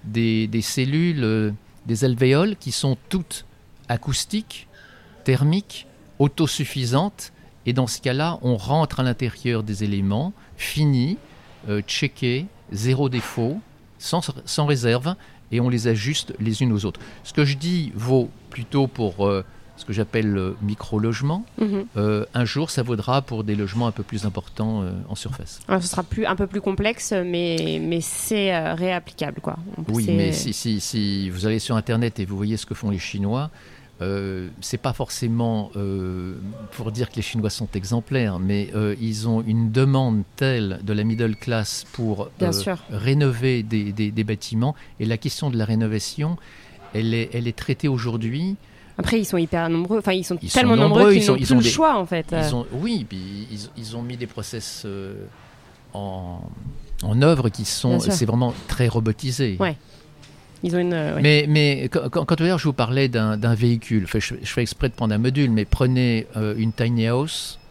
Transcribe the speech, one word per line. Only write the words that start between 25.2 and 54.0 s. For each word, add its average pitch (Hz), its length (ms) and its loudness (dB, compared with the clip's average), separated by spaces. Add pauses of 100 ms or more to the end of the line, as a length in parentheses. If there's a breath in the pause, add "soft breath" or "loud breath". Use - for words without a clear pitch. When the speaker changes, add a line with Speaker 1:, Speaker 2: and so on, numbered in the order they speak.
Speaker 2:
Alors, 190 120 2
ce 175 60 -4
sera 180 160 -4
plus, 220 220 -4
un 190 100 0
peu 190 120 -2
plus 190 140 -4
complexe, 202 520 -2
mais, 170 680 -2
mais 165 200 -2
c'est, 196 520 -2
euh, 160 200 -2
réapplicable, 165 680 -4
quoi. - 160 -6 (200)
On 160 60 -8
peut, 131 100 -4
Speaker 1:
Oui, 113 120 0
Speaker 2:
c'est 98 80 2
Speaker 1:
mais 98 200 2
si, - 200 -4
si, 107 280 -2
si 98 480 -2
vous 90 160 -6
allez 110 140 2
sur 113 180 -2
Internet 113 420 -2
et 98 60 -2
vous 98 100 -6
voyez 104 220 -2
ce - 80 -8
que 104 100 -8
font - 140 -4
les 98 100 0
Chinois, 110 520 -4 (500 loud breath)
euh, 95 480 -4 (100)
c'est 104 180 -6
pas 135 140 -2
forcément, 113 880 -2
euh, 92 580 -4 (360)
pour 110 200 -8
dire 113 180 -2
que - 60 -18
les 113 60 -2
Chinois 107 280 -2
sont 107 240 -6
exemplaires, 110 680 -2
mais, 101 360 0
euh, 107 240 0
ils 113 300 -2
ont 113 140 2
une 113 280 2
demande 131 520 4 (120)
telle 117 480 0
de 101 80 -4
la 104 140 0
middle 113 320 0
class - 560 -4
pour, 107 440 -4
Speaker 2:
Bien 175 120 2
Speaker 1:
euh, - 20 2
Speaker 2:
sûr. 170 280 -2 (100)
Speaker 1:
rénover 127 760 2
des, 104 300 -2
des, 104 180 0
des 110 140 0
bâtiments. 113 500 -2 (240 loud breath)
Et 110 60 -2
la 113 120 0
question 143 320 -4
de 120 80 0
la 110 60 2
rénovation, 110 720 0 (560 loud breath)
elle 113 200 0
est, 117 200 0
elle 120 140 -2
est 113 100 -4
traitée - 300 -2
aujourd'hui. 123 720 -2 (400 loud breath)
Speaker 2:
Après, - 200 2
ils 214 80 2
sont 185 120 -2
hyper 165 320 0
nombreux. 175 300 0
Enfin, 202 120 0
ils 185 140 0
sont 175 160 -2
Speaker 1:
Ils - 80 -6
Speaker 2:
tellement 247 260 6
Speaker 1:
sont 226 60 6
Speaker 2:
nombreux 208 180 8
Speaker 1:
nombreux, 202 140 12
Speaker 2:
qu'ils 185 80 8
Speaker 1:
ils - 40 2
sont, 202 80 8
Speaker 2:
n'ont - 40 6
Speaker 1:
ils 135 80 2
Speaker 2:
plus 135 80 6
Speaker 1:
ont 127 40 10
Speaker 2:
le 120 60 8
Speaker 1:
des, 120 60 6
Speaker 2:
choix, 311 280 4
en 185 80 0
fait. 165 320 -2
Speaker 1:
ils 151 180 2
ont, 120 180 -2
oui, 170 340 -2
puis 98 420 -8
ils, 104 280 -10
ils 113 180 -10
ont 117 60 -6